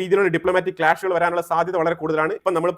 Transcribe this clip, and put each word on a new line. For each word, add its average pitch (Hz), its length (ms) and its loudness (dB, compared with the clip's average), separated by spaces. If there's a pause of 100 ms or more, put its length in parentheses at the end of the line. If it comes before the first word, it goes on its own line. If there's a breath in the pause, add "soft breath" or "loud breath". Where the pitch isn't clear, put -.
രീതിയിലുള്ള 185 340 2
ഡിപ്ലോമാറ്റിക് 180 460 0
ക്ലാഷുകൾ 170 360 2
വരാനുള്ള 170 340 0
സാധ്യത 170 320 0
വളരെ 165 180 0
കൂടുതലാണ്. 156 400 -2
ഇപ്പം 190 160 0
നമ്മൾ 165 220 0